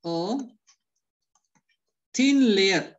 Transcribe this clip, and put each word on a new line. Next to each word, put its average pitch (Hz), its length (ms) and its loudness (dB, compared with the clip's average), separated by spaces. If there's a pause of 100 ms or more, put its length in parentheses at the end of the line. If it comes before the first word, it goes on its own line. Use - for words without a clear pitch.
a 170 340 -6 (1800)
thin 262 400 2
layer 196 440 0